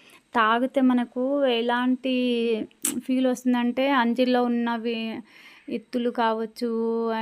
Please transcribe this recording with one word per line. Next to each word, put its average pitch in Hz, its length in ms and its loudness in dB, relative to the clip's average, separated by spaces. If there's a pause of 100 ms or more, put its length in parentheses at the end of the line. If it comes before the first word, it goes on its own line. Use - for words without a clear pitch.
(360)
తాగితే 240 460 2
మనకు 254 640 2
ఎలాంటి 247 680 0 (920)
ఫీల్ 254 240 0
వస్తుందంటే, 247 640 0
అంజీర్లో 247 520 2
ఉన్నవి 233 800 -4 (480)
ఇత్తులు 240 400 -4
కావచ్చు, 226 1000 -2 (120)